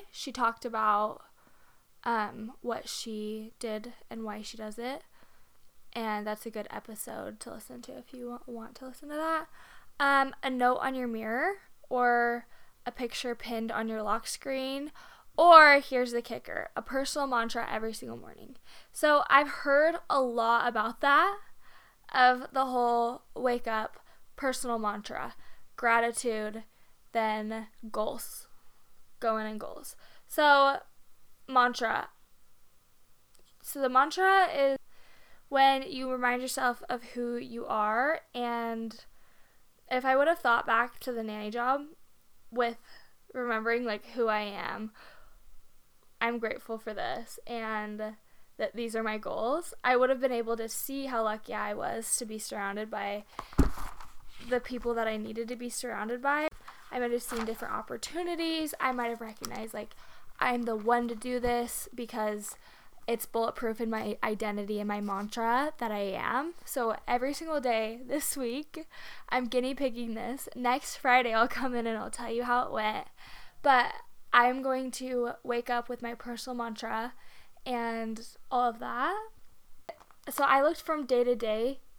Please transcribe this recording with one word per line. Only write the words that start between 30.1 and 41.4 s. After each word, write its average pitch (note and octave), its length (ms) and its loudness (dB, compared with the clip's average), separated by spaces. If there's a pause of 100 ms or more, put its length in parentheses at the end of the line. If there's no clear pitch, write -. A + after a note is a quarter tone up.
So - 520 8 (680)
mantra. B3 600 2 (1500)
So - 180 -8
the C4+ 100 2
mantra F#4 640 6
is C4+ 240 4 (720)
when C4+ 340 6
you C4 280 -6
remind B3 300 0
yourself B3+ 480 -2
of B3 140 -4 (100)
who A#3+ 240 -4
you A#3+ 280 -8
are, A3 560 2 (120)
and A#3 720 -4 (840)
if B3+ 160 0
I C4 100 6
would C#4+ 120 6
have E4+ 120 4
thought A#3 260 4
back A#3+ 360 2
to C4 100 -6
the A3+ 120 -4
nanny G#3+ 280 -6